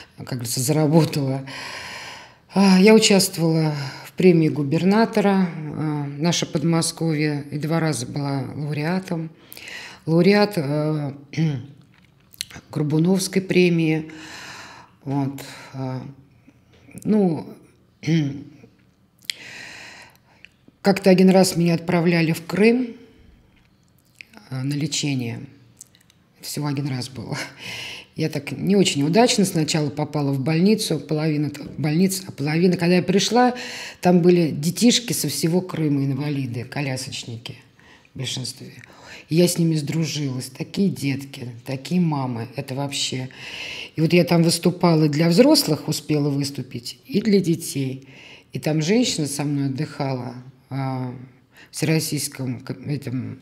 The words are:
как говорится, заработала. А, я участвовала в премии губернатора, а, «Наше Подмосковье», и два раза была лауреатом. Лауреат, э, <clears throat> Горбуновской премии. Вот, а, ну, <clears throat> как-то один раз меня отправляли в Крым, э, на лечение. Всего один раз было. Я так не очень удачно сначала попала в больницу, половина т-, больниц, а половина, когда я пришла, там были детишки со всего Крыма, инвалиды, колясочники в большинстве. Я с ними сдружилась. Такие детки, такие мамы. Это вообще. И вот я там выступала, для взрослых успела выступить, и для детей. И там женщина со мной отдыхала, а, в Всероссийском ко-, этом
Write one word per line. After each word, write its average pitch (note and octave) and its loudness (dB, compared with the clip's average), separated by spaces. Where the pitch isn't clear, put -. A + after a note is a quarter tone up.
как - -14
говорится, A#2+ -6
заработала. D3 2
А, F#3+ 6
я G#3+ 10
участвовала E3 4
в - -20
премии E3 6
губернатора, F#3 2
а, D3 -4
«Наше D#3+ 0
Подмосковье», D#3 -2
и D3 -6
два D#3 -2
раза D3+ -2
была C#3 -4
лауреатом. E3 -4
Лауреат, G3+ 4
э, D3+ -2
<clears throat> D#3+ 0
Горбуновской E3+ 0
премии. E3+ 2
Вот, C#3 -4
а, C3 -8
ну, F#3 0
<clears throat> - -16
как-то F#3+ 4
один F#3 8
раз F#3 4
меня E3+ 2
отправляли E3+ 2
в - -6
Крым, A3+ 2
э, C3 -6
на C#3+ -2
лечение. C3+ -4
Всего - -8
один C#3+ -4
раз C3 -6
было. - -10
Я D#3 -2
так C#3+ -8
не E3 2
очень E3+ 2
удачно G#3 4
сначала D#3 0
попала D3 -2
в C#3 -2
больницу, E3+ 2
половина D3+ -2
т-, - -12
больниц, D#3+ 0
а - -12
половина, E3 2
когда F3+ 4
я F3+ 4
пришла, G#3+ 2
там F3+ 6
были F3 6
детишки E3+ 2
со - -2
всего E3+ 0
Крыма, D3+ -2
инвалиды, C#3 -4
колясочники B2 -8
в - -12
большинстве. B2 -10
Я F3 6
с E3+ -2
ними E3 2
сдружилась. C#3+ -4
Такие - -2
детки, C3+ -6
такие C3+ -2
мамы. B2+ -2
Это C3+ -8
вообще. C3+ -6
И - -4
вот D#3+ 2
я F3 6
там E3+ 4
выступала, E3 4
для D3+ 2
взрослых F3 4
успела D3+ -2
выступить, C#3 -6
и - -2
для G#3 4
детей. C#3 -4
И C#3 -10
там D#3 0
женщина F#3 2
со - -4
мной C#3+ -2
отдыхала, C3 -4
а, C3 -6
в - -20
Всероссийском C#3+ -2
ко-, - -10
этом B2 -8